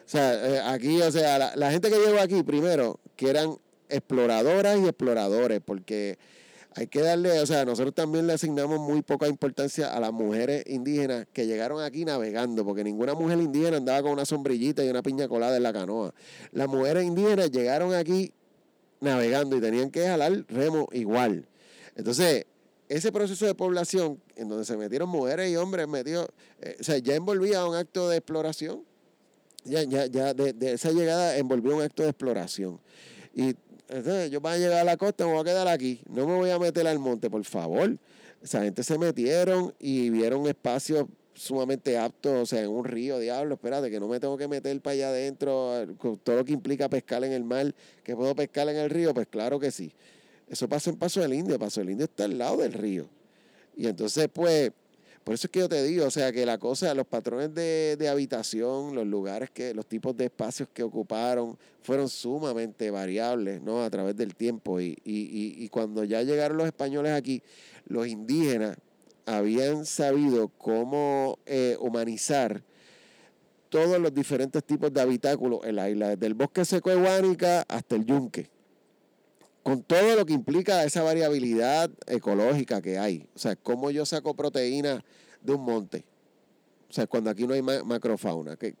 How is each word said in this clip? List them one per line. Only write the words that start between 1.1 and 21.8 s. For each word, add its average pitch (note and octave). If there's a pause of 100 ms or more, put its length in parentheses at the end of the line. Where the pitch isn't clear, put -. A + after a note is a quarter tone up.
sea, D3
la, C3+
la C#3+
gente F3+
que G#3+
llegó G#3
aquí, F#3
primero, D3 (160)
que C3
eran D3+ (320)
exploradoras C#3
y F#3+
exploradores, A#2
porque G2+ (580)
hay A#2
que C#3+
darle, E3+
o D3
sea, C#3+
nosotros B2
también D#3+
le E3
asignamos D3+
muy D3
poca C#3+
importancia C#3
a A#2
las A2+
mujeres A2+
indígenas C3
que A#2
llegaron A#2
aquí D3
navegando, A#2
porque G2+
ninguna A2
mujer E3
indígena D#3+
andaba C3
con D3
una C#3+
sombrillita C#3
y C3
una B2
piña C3+
colada A#2+
en B2
la A2+
canoa. G2+ (380)
Las C#3
mujeres C3+
indígenas F#3+
llegaron C3+
aquí F3 (680)
navegando C3+
y A#2+
tenían A#2
que E3+
jalar F3
remo D3
igual. A2+ (480)